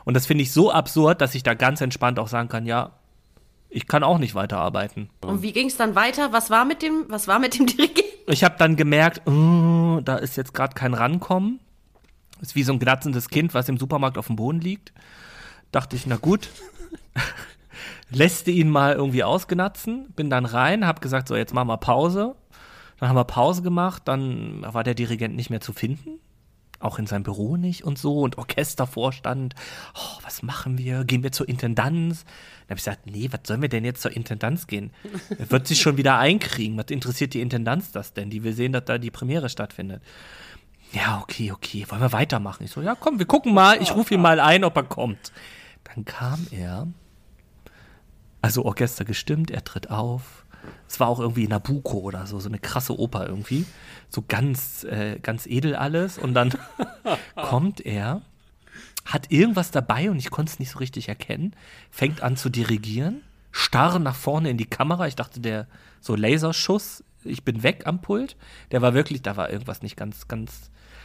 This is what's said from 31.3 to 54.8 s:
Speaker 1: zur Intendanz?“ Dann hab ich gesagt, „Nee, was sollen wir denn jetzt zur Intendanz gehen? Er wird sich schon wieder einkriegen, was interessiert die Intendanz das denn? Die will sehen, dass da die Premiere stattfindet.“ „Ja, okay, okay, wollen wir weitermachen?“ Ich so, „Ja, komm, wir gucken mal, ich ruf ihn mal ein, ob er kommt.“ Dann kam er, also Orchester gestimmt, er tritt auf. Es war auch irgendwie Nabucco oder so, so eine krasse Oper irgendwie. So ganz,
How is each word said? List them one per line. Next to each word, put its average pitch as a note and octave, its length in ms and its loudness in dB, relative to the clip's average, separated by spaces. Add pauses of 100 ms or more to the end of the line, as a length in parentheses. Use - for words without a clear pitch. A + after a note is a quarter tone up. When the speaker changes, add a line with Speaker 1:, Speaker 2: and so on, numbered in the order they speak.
Speaker 1:
zur C3+ 160 -4
Intendanz?“ C#3+ 800 -2
Dann - 460 -20
hab F#2+ 80 -6
ich - 40 -10
gesagt, - 220 -6
„Nee, G#2 260 -6
was - 140 -8
sollen A2 160 -2
wir C#3+ 80 0
denn A2+ 160 -2
jetzt B2 160 -6
zur - 140 -4
Intendanz A#2 500 -4
gehen? G#2 260 -8 (460)
Er A#2+ 140 -6
wird C3 160 4
sich D#3+ 120 2
schon D3 180 4
wieder C3+ 200 6
einkriegen, B2 600 2
was A2 120 -6
interessiert C3 460 -4
die A#2 60 -2
Intendanz B2 500 -2
das - 220 -10
denn? G#2 180 -8
Die G#2+ 120 -8
will A2+ 100 -4
sehen, B2 200 -2
dass B2+ 120 -2
da A#2+ 120 -2
die A#2+ 140 -6
Premiere C3 380 -4
stattfindet.“ F#2+ 520 -10 (920)
„Ja, G#2 280 -2
okay, G#2 300 -6
okay, G2+ 380 -10
wollen G#2 120 -4
wir B2+ 100 4
weitermachen?“ G#2+ 520 -2
Ich G#2 80 -12
so, C#3+ 100 -10
„Ja, G3+ 140 -2
komm, C#4 240 0
wir E3+ 80 0
gucken B3 260 4
mal, G3 260 10
ich - 140 0
ruf A3 160 2
ihn F#3+ 120 4
mal E3 180 8
ein, D#3+ 240 8
ob E3 120 2
er C#3 80 4
kommt.“ - 480 -6 (520)
Dann - 220 -12
kam D3 460 -6
er, F2+ 360 -8 (1500)
also A2+ 220 0
Orchester - 420 -2
gestimmt, D3+ 460 -2
er - 140 -8
tritt - 260 -12
auf. A#2+ 540 -6 (420)
Es - 120 -12
war A#2+ 100 4
auch A#2+ 100 0
irgendwie A#2 280 0
Nabucco A2 520 -2
oder G2 260 -8
so, G2+ 140 -8
so G2 100 -8
eine G2 100 -6
krasse - 380 -4
Oper G#2 300 -2
irgendwie. B2+ 380 -4 (440)
So A2 180 -6
ganz, B2+ 580 -2